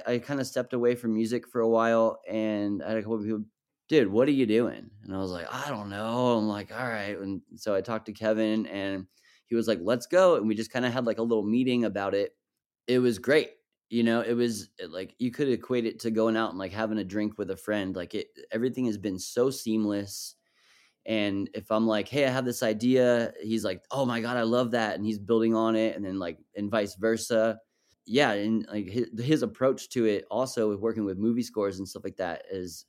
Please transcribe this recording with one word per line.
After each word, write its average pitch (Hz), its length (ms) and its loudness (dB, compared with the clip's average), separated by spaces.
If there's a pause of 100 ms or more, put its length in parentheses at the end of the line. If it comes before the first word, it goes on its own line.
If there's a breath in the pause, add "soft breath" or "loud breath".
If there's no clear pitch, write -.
I 120 120 0
kinda 139 280 -4
stepped - 260 -4
away 123 220 4
from 120 180 -2
music 113 340 0
for 120 140 -2
a 113 80 4
while, 113 580 4
and 104 560 -2
I 85 60 -8
had 110 80 -2
a 107 60 -2
couple 110 160 -2
of 104 60 -6
people, 110 200 -4 (440)
"Dude, 131 200 6
what 117 200 4
are 147 40 2
you 131 140 4
doing?" 107 440 0 (120)
And 95 120 -10
I 95 40 -4
was 95 120 -2
like, 87 220 -8
"I 139 160 -8
don't 104 220 -6
know." 117 480 2
I'm 107 100 2
like, 101 240 -6
"All 123 160 -6
right." 104 300 -6
And 98 240 -6 (140)
so 104 180 -2
I 95 80 2
talked 110 240 -6
to 104 80 -10
Kevin, 110 520 2
and 95 420 -6 (360 soft breath)
he - 120 -4
was 113 120 2
like, 98 140 0
"Let's 123 240 -2
go." 175 300 6
And 110 120 0
we 110 60 2
just 110 180 -4
kinda 127 180 0
had, 123 140 -2
like, 110 140 0
a 113 40 -2
little 113 220 2
meeting 120 400 2
about 98 300 -2
it. 101 200 -2 (520)
It 127 140 4
was 120 180 2
great. 143 320 2 (400)
You 117 120 2
know, 117 200 4
it 113 100 -2
was, 117 380 -2 (120)
uh, 87 60 -10
like, 90 300 -10
you 127 120 -2
could 139 200 -2
equate 120 340 -2
it - 160 -6
to 117 100 -4
going 110 280 2
out 113 100 0
and, 85 100 -8
like, 92 140 -6
having 107 240 -2
a 101 80 -2
drink 104 320 -4
with 95 140 -4
a 92 60 -6
friend. 98 380 -4
Like, 87 200 -8
it, - 140 -6 (220)
everything 123 360 -2
has 107 100 -2
been 95 220 -6
so 127 320 0
seamless. 104 840 -4 (680 soft breath)
And 101 480 -2
if 107 180 -12
I'm 110 140 4
like, 107 220 2
"Hey, 139 180 2
I 131 40 2
have 131 160 0
this 120 160 -2
idea," 120 800 4
he's 110 220 -2
like, 92 260 -4
"Oh 131 160 -2
my 117 160 -2
God, 123 160 -2
I 117 60 0
love 120 280 4
that." 110 240 0
And 98 100 -4
he's 107 120 -2
building 113 360 4
on 110 220 4
it, 110 200 2
and 101 80 -6
then, 95 140 -6
like, 87 200 -6 (180)
and 101 140 -4
vice 104 260 0
versa. 110 640 0 (460)
Yeah, 120 260 4
and, 107 360 0
like, 101 240 -6
hi-, 113 300 -4
his 135 200 2
approach 131 480 0
to 117 160 2
it 104 240 0
also 113 400 0
with 98 100 -2
working 110 240 -2
with 95 140 -2
movie 117 240 0
scores 101 360 -4
and 95 100 -8
stuff 87 160 -14
like 95 140 -10
that 87 320 -6
is, 90 380 -10